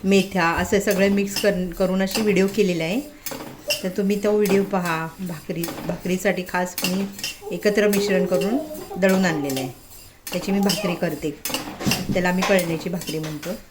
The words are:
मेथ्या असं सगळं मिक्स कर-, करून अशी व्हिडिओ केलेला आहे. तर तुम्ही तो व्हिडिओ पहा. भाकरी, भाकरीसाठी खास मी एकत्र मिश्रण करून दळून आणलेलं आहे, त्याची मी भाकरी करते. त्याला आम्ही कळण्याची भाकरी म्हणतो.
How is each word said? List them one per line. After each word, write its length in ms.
मेथ्या 400
असं 360
सगळं 280
मिक्स 340
कर-, 280
करून 320
अशी 180
व्हिडिओ 260
केलेला 280
आहे. 160
तर 60
तुम्ही 360
तो 80
व्हिडिओ 300
पहा. 460
भाकरी, 420
भाकरीसाठी 640
खास 360
मी 200
एकत्र 380
मिश्रण 380
करून 320
दळून 260
आणलेलं 360
आहे, 80
त्याची 200
मी 80
भाकरी 340
करते. 360
त्याला 140
आम्ही 200
कळण्याची 400
भाकरी 300
म्हणतो. 300